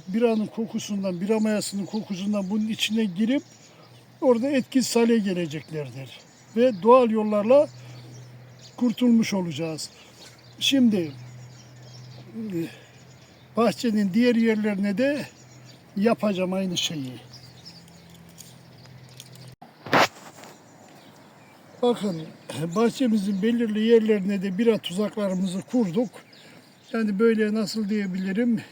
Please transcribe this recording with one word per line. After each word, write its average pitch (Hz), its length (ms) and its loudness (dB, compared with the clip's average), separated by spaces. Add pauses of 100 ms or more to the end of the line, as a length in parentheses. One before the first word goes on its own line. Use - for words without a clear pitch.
Biranın 220 400 0
kokusundan, 196 760 -6
bira 214 180 0
mayasının 208 460 -2
kokusundan 202 640 -6
bunun 214 180 -2
içine 220 360 -2
girip 214 400 -2 (760)
orada 254 280 2
etkisiz 262 460 0
hale 233 220 4
geleceklerdir. 151 1000 -6 (360)
Ve 220 280 2
doğal 240 280 8
yollarla 214 560 4 (1120)
kurtulmuş 240 520 2
olacağız. 165 560 -6 (680)
Şimdi, 214 520 2 (1200)
e, 220 220 -8 (1000)
bahçenin 214 560 0
diğer 240 220 4
yerlerine 214 640 0
de 269 280 0 (720)
yapacağım 196 560 0
aynı 190 240 -2
şeyi. 135 360 -6 (4000)
Bakın, 208 400 0 (540)
bahçemizin 214 680 0
belirli 226 380 0
yerlerine 214 640 2
de 190 160 -4
bira 226 200 2
tuzaklarımızı 190 840 -4
kurduk. 208 480 0 (840)
Yani 208 260 -2
böyle 220 340 2
nasıl 214 360 -4
diyebilirim, 196 720 -2 (100)